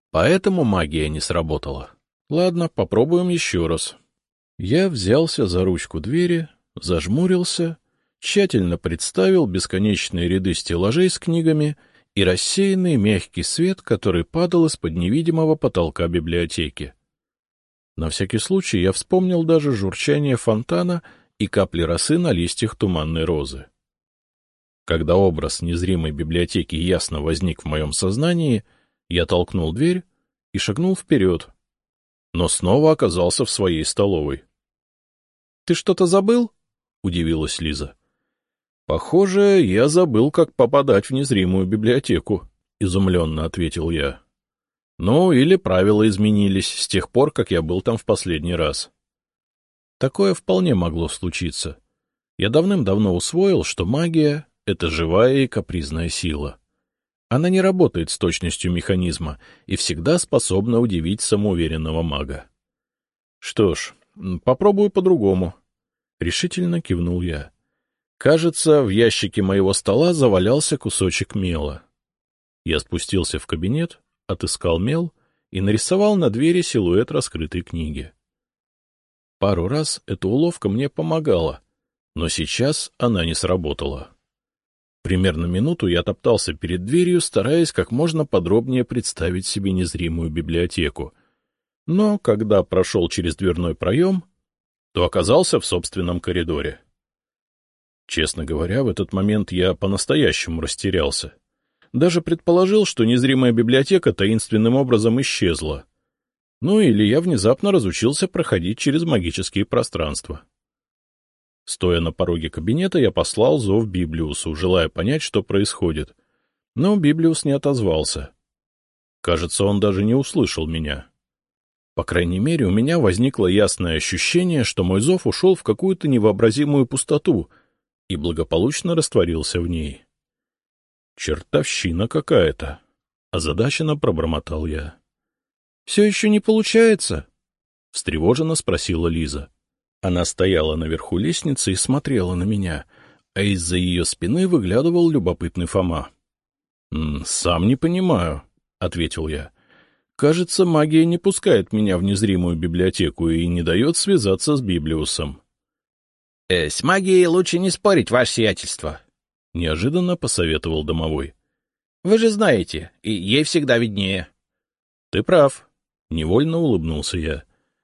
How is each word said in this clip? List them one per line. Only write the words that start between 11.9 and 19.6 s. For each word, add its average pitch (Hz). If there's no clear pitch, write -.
и 98
рассеянный 180
мягкий 101
свет, 185
который 165
падал 170
из-под 82
невидимого 156
потолка 85
библиотеки. 82
На 80
всякий 98
случай 185
я 95
вспомнил 185
даже 156